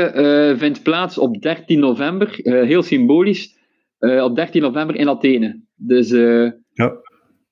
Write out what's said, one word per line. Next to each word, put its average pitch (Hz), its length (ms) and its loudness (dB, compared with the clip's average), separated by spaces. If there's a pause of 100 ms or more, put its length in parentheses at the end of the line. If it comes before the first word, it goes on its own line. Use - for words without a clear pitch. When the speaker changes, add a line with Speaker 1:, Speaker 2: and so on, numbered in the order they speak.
Speaker 1:
eh, 147 540 2
vindt 147 260 -2
plaats 175 340 -2
op 120 240 -2
dertien 160 380 -2
november, 147 640 -2
eh, 123 220 2
heel 170 160 2
symbolisch, 165 760 0 (420)
eh, 131 240 2
op 123 120 -2
dertien 165 260 -2
november 151 340 -4
in 147 140 0
Athene. 123 520 0 (140)
Dus, 120 360 0
eh, 117 400 2 (220)
Speaker 2:
Ja. 120 240 -2 (540)